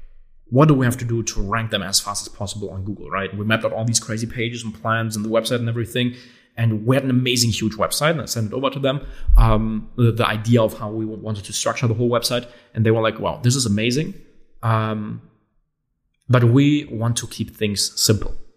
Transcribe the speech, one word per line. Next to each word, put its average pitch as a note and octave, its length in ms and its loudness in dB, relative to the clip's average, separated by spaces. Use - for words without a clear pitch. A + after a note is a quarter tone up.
what C#3+ 200 6
do D3+ 60 6
we C3 100 4
have A#2+ 140 2
to A#2+ 60 -8
do A#2 180 -2
to - 180 -4
rank A2 300 -4
them G2 120 -2
as F#2+ 180 0
fast - 260 -6
as - 80 -16
possible G2+ 360 -8
on F#2+ 140 -8
Google," G2+ 240 -10
right? F#2+ 260 -4
We G#2 120 -6
mapped A2 180 0
out F#2 80 -2
all G#2+ 120 -2
these A#2+ 160 0
crazy A2+ 260 -6
pages A#2 380 -6
and G#2 100 -8
plans A2+ 420 -2
and G#2 80 -4
the A2 60 -6
website A2+ 300 0
and A#2 80 -2
everything. A#2+ 480 -2
And A2 300 0
we B2+ 80 4
had C3+ 100 2
an C3 60 -2
amazing, B2 400 2
huge G#2+ 260 -2
website, D3 360 0
and D#3 80 -2
I - 60 -8
sent G#2+ 260 -4
it - 0 -
over C3 180 -2
to C#3 80 -8
them, C#3 220 0
um, A2 600 4
the, A#2 160 4
the G#2+ 140 0
idea A2 360 4
of G#2+ 160 0
how A2 120 -8
we A2 140 -4
w-, G#2+ 160 -8
wanted G#2 260 -6
to G#2+ 60 -14
structure A2+ 360 -2
the A2 60 2
whole A#2+ 160 0
website. A#2+ 360 -2
And G#2+ 100 0
they A2+ 80 6
were A2+ 100 2
like, A2 180 0
"Wow, F#2 220 -2
this B2 140 2
is B2+ 100 -2
amazing. A#2+ 480 0
Um, A2 600 -2
but B2 160 4
we C#3+ 460 4
want A#2 260 -2
to A#2 100 -6
keep - 300 -8
things - 440 -4
simple - 340 2